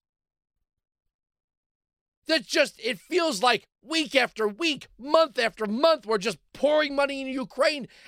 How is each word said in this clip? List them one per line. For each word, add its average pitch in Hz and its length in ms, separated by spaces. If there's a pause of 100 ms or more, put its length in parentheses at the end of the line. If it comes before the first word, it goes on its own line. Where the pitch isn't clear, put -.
(2250)
that 311 180
just, 294 320
it 220 220
feels 311 420
like 240 240 (160)
week 302 320
after 233 320
week, 285 400 (100)
month 294 420
after 220 280
month, 277 400
we're 220 120
just 185 200 (160)
pouring 294 400
money 277 260
into 262 120
Ukraine 269 560 (200)